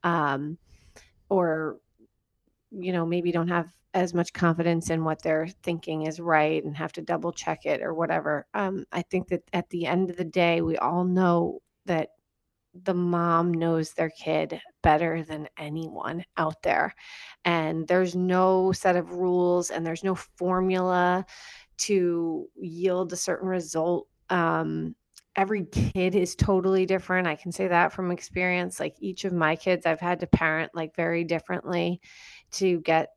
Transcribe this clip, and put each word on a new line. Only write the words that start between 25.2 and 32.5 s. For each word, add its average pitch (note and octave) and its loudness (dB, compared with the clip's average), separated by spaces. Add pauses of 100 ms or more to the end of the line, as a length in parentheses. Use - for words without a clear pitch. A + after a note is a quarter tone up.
every G3 0
kid F#3 0
is F3+ 0
totally F#3+ 4
different. F#3 0
I D3+ -2
can - -10
say F#3+ -4
that F3 4
from F#3 -4
experience. F3+ -4
Like, D#3 -6
each F#3+ -8
of F#3 -2
my D#3+ 2
kids, F3+ 0
I've D#3+ 0
had F3 -2
to F3 -6
parent, D#3+ 2
like, D#3+ -8
very E3+ 0
differently F3 -4 (500)